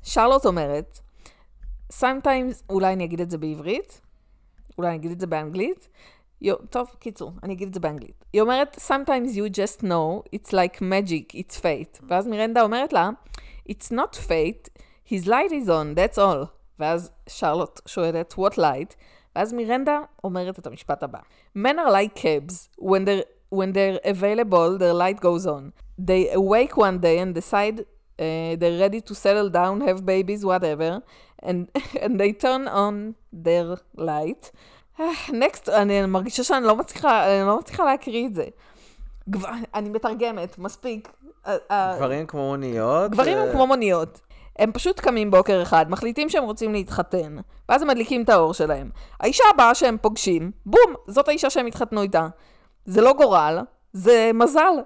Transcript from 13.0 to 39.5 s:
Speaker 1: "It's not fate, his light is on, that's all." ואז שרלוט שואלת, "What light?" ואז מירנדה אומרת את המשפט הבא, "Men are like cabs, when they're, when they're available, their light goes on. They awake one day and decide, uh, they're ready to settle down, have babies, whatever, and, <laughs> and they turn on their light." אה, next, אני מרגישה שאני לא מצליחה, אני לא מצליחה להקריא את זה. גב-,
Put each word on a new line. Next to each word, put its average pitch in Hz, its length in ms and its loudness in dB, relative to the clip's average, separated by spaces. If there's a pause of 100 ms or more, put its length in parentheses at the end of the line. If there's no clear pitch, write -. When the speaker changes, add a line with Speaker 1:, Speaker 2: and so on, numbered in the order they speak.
Speaker 1:
"It's - 240 -8
not 269 220 -4
fate, 165 540 -4 (380)
his 180 200 -4
light 294 240 2
is 269 160 -4
on, 156 300 0
that's - 200 0
all." 185 280 2 (340)
ואז 165 320 -4 (160)
שרלוט 165 580 -4
שואלת, 165 480 -4
"What 190 200 -2
light?" 139 420 -2 (400)
ואז 214 180 -2
מירנדה 254 460 -2 (240)
אומרת 185 360 -6
את 170 80 -16
המשפט - 360 -6
הבא, 127 160 -12 (380)
"Men 254 180 2 (120)
are 233 40 4
like 202 280 2
cabs, 156 640 -4
when 190 240 2
they're, 196 200 0 (300)
when 190 180 0
they're 196 320 2
available, 196 760 2
their 175 140 4 (100)
light 196 180 0
goes 175 240 2
on. 143 180 -4 (460)
They 185 240 2
awake 208 440 2
one 196 280 4
day 165 180 6
and 185 180 -6
decide, 214 380 -2
uh, - 420 -16 (380)
they're 170 260 0
ready 214 240 -2
to 214 40 -12
settle 202 360 2
down, 185 400 0
have 185 160 -2
babies, 190 360 0 (100)
whatever, 160 400 0 (560)
and, 180 120 -2 (220)
<laughs> - 220 -8
and 240 180 -2
they 202 100 2 (140)
turn 262 220 0
on 202 260 0 (520)
their 170 220 2 (300)
light." 156 540 -6 (480)
אה, 320 60 -4 (240)
next, 262 420 -2
אני 202 340 2
מרגישה 190 380 -2
שאני 262 220 0
לא 214 100 6
מצליחה, 220 640 2
אני 196 80 2
לא 214 120 2
מצליחה - 260 -4
להקריא 262 420 -2
את 208 80 -8
זה. 160 100 -4 (840)
גב-, 196 160 -4 (280)